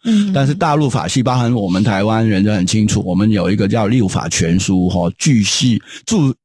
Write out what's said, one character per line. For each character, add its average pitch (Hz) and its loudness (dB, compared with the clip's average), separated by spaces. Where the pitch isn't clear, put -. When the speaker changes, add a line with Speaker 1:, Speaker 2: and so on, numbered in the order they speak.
Speaker 1:
嗯。 208 0
Speaker 2:
但 139 0
是 143 0
大 160 0
陆 151 0
法 85 -2
系， 127 0
包 127 0
含 120 0
我 104 -2
们 92 0
台 101 0
湾 110 0
人 98 2
就 104 2
很 92 0
清 107 2
楚， 104 0
我 90 -2
们 104 2
有 90 0
一 98 0
个 101 0
叫 107 0
六 117 2
法 - -4
全 85 0
书， 92 0
哦， 87 -2
巨 123 2
细， 113 0
注-， 151 0